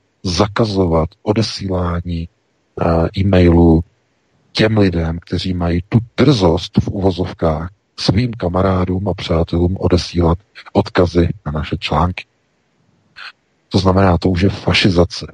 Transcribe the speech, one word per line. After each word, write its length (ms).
zakazovat 840
odesílání, 1080
eh, 360
e-mailu 640
těm 260
lidem, 420
kteří 340
mají 360
tu 100
drzost 640
v 60
uvozovkách 840
svým 340
kamarádům 760
a 60
přátelům 640
odesílat 580
odkazy 560
na 60
naše 260
články. 480
To 100
znamená, 380
to 120
už 120
je 80
fašizace. 840